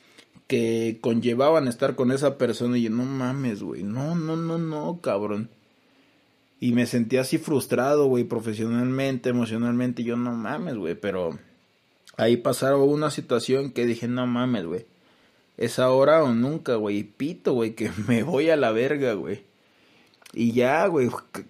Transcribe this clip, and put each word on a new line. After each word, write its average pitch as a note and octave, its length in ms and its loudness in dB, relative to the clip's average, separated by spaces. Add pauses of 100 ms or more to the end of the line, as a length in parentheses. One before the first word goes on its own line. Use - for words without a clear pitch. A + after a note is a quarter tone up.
(480)
que A#2 540 0
conllevaban B2+ 640 2
estar C3+ 280 -2
con B2+ 160 2
esa C3+ 280 2
persona A#2+ 400 0
y A#2 40 0
yo, A2+ 60 -2
"No A#2 160 -2
mames, C3 560 -4
güey, D2+ 220 -8
no, C3 320 -4
no, D#3+ 200 -2
no, E3 220 -4
no, D#3+ 440 -4
cabrón". G#2 480 -4 (1120)
Y B2 140 0
me A#2+ 140 2
sentía B2 340 0
así C3 160 -2
frustrado, C#3+ 680 0
güey, B2 160 2
profesionalmente, A#2+ 1040 -2
emocionalmente, A#2+ 760 -2
yo, A#2 120 -2
"No A#2+ 160 -4
mames, A#2+ 460 -6
güey", F2 180 -4
pero F2+ 420 -4 (800)
ahí A#2 200 4
pasaron C3+ 440 2
una D3 300 2
situación C3 600 -2
que A#2+ 140 0
dije, A#2 220 -2
"No B2 200 -2
mames, A#2+ 380 -2
güey, E2+ 200 -6 (720)
es B2 220 -4
ahora C3+ 440 6
o B2+ 100 2
nunca, C3 420 0
güey, G#2 240 0
y G#2+ 40 -4
pito, - 500 -4
güey, A#2 220 0
que G#2+ 140 -2
<laughs> G2 180 -6
me A#2 160 2
voy D3+ 260 0
a D#3+ 80 6
la B2 140 4
verga, C3 420 0
güey". F2+ 320 -6 (880)
Y A#2 200 0
ya, C3 340 4
güey, C#3 220 2
c-, - 400 -12